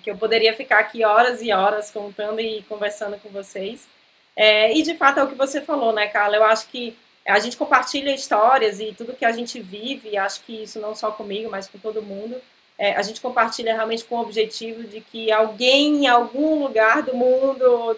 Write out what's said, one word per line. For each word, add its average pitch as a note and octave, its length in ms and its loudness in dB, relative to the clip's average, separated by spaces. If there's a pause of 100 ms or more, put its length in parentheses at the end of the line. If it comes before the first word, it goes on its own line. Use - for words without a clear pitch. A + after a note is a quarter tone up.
que G#3+ 80 -8
eu F#3+ 60 -8
poderia A3 360 2
ficar A3 260 2
aqui A3+ 260 -2
horas A#3 360 4
e A3+ 120 -2
horas G#3 380 2
contando G#3 500 -8
e A3 260 -6
conversando G#3 520 -6
com G#3 100 -20
vocês. G3 580 -10 (480)
É, G#3+ 400 4
e, D#4 80 2
de E4 120 -4
fato, C#4 240 4
é C4+ 40 4
o - 60 -2
que - 60 -14
você C4+ 260 -2
falou, C4 320 -2
né, G#3 140 0
Carla? G#3 280 0
Eu G#3+ 80 6
acho A3 240 2
que A#3+ 300 -10 (280)
a G3+ 140 4
gente A#3+ 180 -6
compartilha C#4 560 0
histórias A3 680 2
e G#3+ 120 -8
tudo A#3 220 -12
que C4+ 100 -4
a A3+ 60 2
gente A#3 300 -8
vive, G#3+ 480 -12
e G3+ 80 -4
acho G3 260 -4
que A3 200 -14
isso G#3+ 160 -14
não G#3+ 140 -8
só G#3+ 180 -6
comigo, G3+ 380 -10
mas G3 180 -10
com G3+ 120 -20
todo G#3+ 220 -8
mundo, G#3 340 -10 (420)
é, G3+ 180 0
a G3+ 60 -2
gente G#3 200 -8
compartilha A3+ 520 -2
realmente A3+ 300 -4
com A#3+ 140 -8
o A#3 40 -2
objetivo A3 600 -6
de G#3 160 -16
que A3+ 320 -4
alguém B3+ 720 2
em C4+ 40 4
algum B3+ 540 2
lugar A3+ 400 2
do B3+ 140 -4
mundo, B3+ 840 2